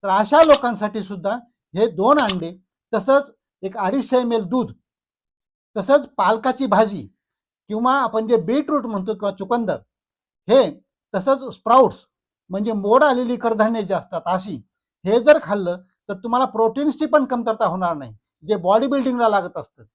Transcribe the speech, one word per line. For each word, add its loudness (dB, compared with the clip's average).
तर -6
अशा 4
लोकांसाठी 0
सुद्धा -6
हे 0
दोन 2
अंडे, 0
तसंच 2
एक -8
अडीचशे -2
एम 0
एल 0
दूध, -4
तसंच 2
पालकाची 0
भाजी 2
किंवा 0
आपण -2
जे 2
बीटरूट -2
म्हणतो -6
किंवा -6
चुकंदर -4
हे, 4
तसंच -2
स्प्राउट्स 2
म्हणजे -4
मोड 2
आलेली 0
कडधान्ये -2
जे -4
असतात -6
अशी, -6
हे 2
जर 6
खाल्लं -4
तर -4
तुम्हाला -2
प्रोटीन्सची -2
पण 2
कमतरता -4
होणार -2
नाही, -14
जे -2
बॉडी 2
बिल्डिंगला 0
लागत -2
असतं. -16